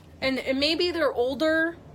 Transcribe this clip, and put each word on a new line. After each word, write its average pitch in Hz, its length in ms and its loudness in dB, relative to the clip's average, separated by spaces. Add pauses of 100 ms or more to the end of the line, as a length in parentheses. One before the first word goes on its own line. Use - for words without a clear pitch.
(220)
and, 262 160 0
and 262 220 -2
maybe 320 320 2
they're 311 220 2
older, 311 640 0 (180)